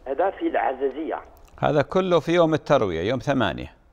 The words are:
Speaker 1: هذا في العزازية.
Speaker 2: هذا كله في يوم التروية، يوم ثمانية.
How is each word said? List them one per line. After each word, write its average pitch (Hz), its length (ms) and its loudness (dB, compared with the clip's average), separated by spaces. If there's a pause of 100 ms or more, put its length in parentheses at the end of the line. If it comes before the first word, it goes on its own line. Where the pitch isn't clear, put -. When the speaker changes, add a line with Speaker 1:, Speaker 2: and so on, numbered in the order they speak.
Speaker 1:
هذا 147 240 0
في 170 180 -2
العزازية. 127 720 -2 (380)
Speaker 2:
هذا 143 240 2
كله 180 380 2
في 165 120 -2
يوم 165 220 4
التروية، 101 540 2
يوم 131 100 0
ثمانية. 98 540 -2 (200)